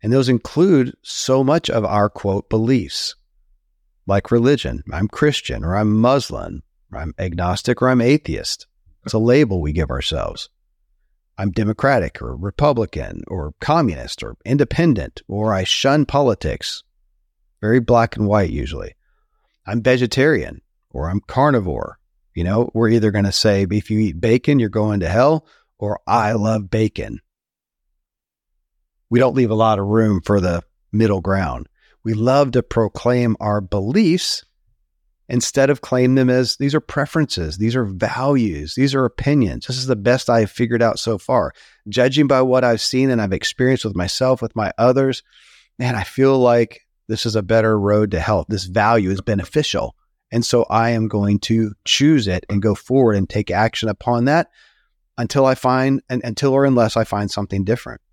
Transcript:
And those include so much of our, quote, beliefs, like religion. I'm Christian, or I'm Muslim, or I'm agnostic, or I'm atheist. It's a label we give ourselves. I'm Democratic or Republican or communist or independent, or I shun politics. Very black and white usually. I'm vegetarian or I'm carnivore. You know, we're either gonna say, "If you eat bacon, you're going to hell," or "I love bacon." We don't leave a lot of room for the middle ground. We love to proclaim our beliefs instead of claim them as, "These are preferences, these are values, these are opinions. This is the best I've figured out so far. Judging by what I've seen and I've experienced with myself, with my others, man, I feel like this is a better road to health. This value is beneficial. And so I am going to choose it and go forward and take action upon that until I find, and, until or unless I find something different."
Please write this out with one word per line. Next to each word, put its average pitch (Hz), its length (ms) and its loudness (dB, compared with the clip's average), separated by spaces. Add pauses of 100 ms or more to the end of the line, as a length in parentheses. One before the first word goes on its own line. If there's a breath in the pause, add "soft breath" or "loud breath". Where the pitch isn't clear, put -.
And 110 120 0
those 131 160 4
include 139 720 2
so - 420 0
much 151 260 0
of 113 140 -2
our, 104 260 0
quote, - 400 -4
beliefs, 113 680 -2 (920)
like 98 240 0
religion. 120 600 0
I'm 104 180 -2
Christian, 123 560 -2
or 87 100 -2
I'm 107 240 2
Muslim, 113 640 0 (280)
or - 80 -12
I'm 78 200 -8
agnostic, 90 640 -2
or 127 80 2
I'm 127 120 4
atheist. - 680 -2 (360)
It's - 100 -10
a 113 60 0
label 117 420 2
we 73 120 -2
give 76 160 -2
ourselves. 64 600 -6 (880)
I'm 101 140 -4
Democratic 107 720 0
or 62 140 -10
Republican 95 920 -2
or 76 320 -8
communist 117 640 -2
or - 220 -14
independent, 143 800 0
or 104 260 -2
I 95 100 0
shun 139 420 0
politics. - 800 -2 (760)
Very 117 200 2
black 117 360 2
and 107 120 0
white 101 220 2
usually. 60 440 -8 (720)
I'm 110 160 -4
vegetarian 127 800 0 (280)
or 80 200 -6
I'm 98 120 -4
carnivore. 120 760 -2 (380)
You 85 80 -4
know, 104 300 0
we're 110 160 2
either 110 220 4
gonna 98 200 0
say, 98 380 2
"If 101 200 -2
you 107 100 0
eat 92 220 -2
bacon, 127 380 2
you're 110 100 0
going 107 300 0
to 85 100 -2
hell," 139 380 2 (320 soft breath)
or 104 260 -6
"I 107 280 2
love 110 360 0
bacon." 110 500 -2 (1900)
We 120 100 4
don't 123 160 4
leave 120 160 2
a 110 40 0
lot 110 240 4
of 98 80 -2
room 104 340 2
for 104 180 2
the 87 240 -2 (280)
middle 104 300 2
ground. 82 460 -4 (360)
We 113 100 -4
love 127 380 0
to 120 120 0
proclaim 120 760 0
our 104 220 -2
beliefs 143 840 -2 (840)
instead 135 400 0
of 135 120 0
claim 127 340 2
them 127 140 4
as, 127 280 0
"These 139 180 -2
are 151 60 0
preferences, 127 760 -4
these 113 180 -2
are 127 100 0
values, 101 880 -2
these 135 180 0
are 131 120 0
opinions. 117 600 -2
This 127 100 -6
is 131 100 -8
the 131 80 2
best 120 340 0
I've 113 220 2
figured 117 300 -2
out 113 180 0
so 110 180 -4
far. 117 360 -2 (340 soft breath)
Judging 131 400 2
by 131 140 4
what 127 240 2
I've 117 160 2
seen 131 280 0
and 120 120 0
I've 98 100 -2
experienced 127 540 0
with 104 100 -4
myself, 123 460 -2
with 113 140 -8
my 107 220 -4
others, 127 460 2 (560 soft breath)
man, 123 160 -2
I 101 80 -4
feel 135 360 2
like 120 420 2 (260)
this 110 180 -6
is 110 100 -2
a 107 80 0
better 110 360 2
road 104 320 2
to 85 80 -2
health. 87 300 0
This 98 160 -4
value 104 460 2
is 98 100 -4
beneficial. 104 760 -2 (360)
And 117 140 -2
so 120 180 2
I 113 280 0
am 110 160 -2
going 101 340 0
to 113 320 0 (120)
choose 143 420 2
it 90 220 -4
and 101 120 0
go 104 120 2
forward 123 420 2
and 98 140 0
take 107 220 -4
action 110 360 0
upon 120 380 -2
that 156 240 2 (680 soft breath)
until - 280 0
I 131 80 4
find, 131 560 0
and, 127 140 -4
until 131 300 -2
or 139 120 4
unless 120 320 2
I 113 60 2
find 104 260 -4
something 98 340 -6
different." 113 380 -4 (120)